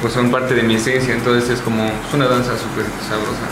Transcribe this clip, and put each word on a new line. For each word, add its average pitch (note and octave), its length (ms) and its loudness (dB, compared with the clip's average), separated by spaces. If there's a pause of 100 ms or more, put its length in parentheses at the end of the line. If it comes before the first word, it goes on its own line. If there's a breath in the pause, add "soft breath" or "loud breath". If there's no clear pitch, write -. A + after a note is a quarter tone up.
pues A2+ 120 -2
son B2 180 2
parte B2+ 240 0
de A#2 80 4
mi A2 120 4
esencia, B2+ 380 0
entonces A#2+ 360 2
es B2 120 0
como, A2+ 240 0
es G#2+ 280 -4
una C#3 140 2
danza B2 300 2
súper A2 280 -4 (220)
sabrosa, G#2+ 340 -4 (100)